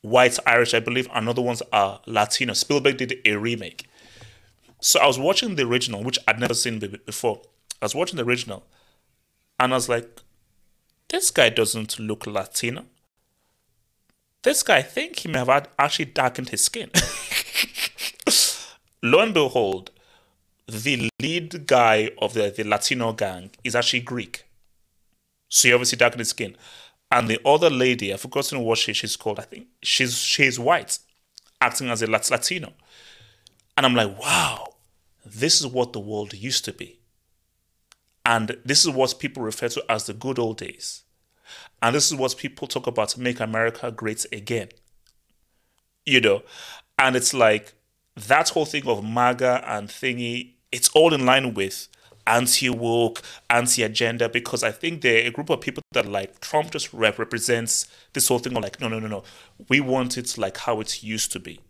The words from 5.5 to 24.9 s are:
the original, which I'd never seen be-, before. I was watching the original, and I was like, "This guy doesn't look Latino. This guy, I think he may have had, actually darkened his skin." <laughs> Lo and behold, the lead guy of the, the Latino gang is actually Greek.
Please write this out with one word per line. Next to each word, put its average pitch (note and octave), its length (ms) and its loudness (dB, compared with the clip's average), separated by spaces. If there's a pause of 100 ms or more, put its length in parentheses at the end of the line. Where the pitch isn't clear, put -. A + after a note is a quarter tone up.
the C#3 80 0
original, A#2+ 400 -2
which B2+ 140 -4 (100)
I'd A2+ 120 2
never A#2+ 160 0
seen A2+ 240 -2
be-, G#2 80 -6
before. G#2 540 -4 (400)
I G#2+ 40 -4
was G#2 100 -4
watching F3+ 220 -2
the B2+ 60 -2
original, A#2 420 -4 (960)
and B2+ 140 4
I - 40 2
was A#2+ 120 -2
like, A#2 320 -4 (840)
"This F#4 240 -2
guy A#2+ 180 6
doesn't A2 500 -2
look G#2+ 280 -8
Latino. G#2+ 580 -6 (1600)
This C#4+ 180 2
guy, F3 160 4
I C3 60 4
think D#4+ 360 -8
he - 80 -10
may D3 120 -2
have B2 80 0
had, C#3+ 220 4 (100)
actually C#3+ 260 0
darkened B2+ 440 -2
his - 140 -2
skin." - 300 -4
<laughs> F3 80 6 (2000)
Lo B2+ 180 6
and A3 140 2
behold, A#2 580 0 (760)
the A#2 420 -2 (120)
lead D#3+ 460 -6
guy A2 420 4 (100)
of G#2+ 140 -4
the, G#2 220 0
the A2 80 -4
Latino A2 500 -2
gang F#2+ 380 -6 (120)
is A#2 120 -4
actually B2 260 0
Greek. A#2+ 440 -10 (1000)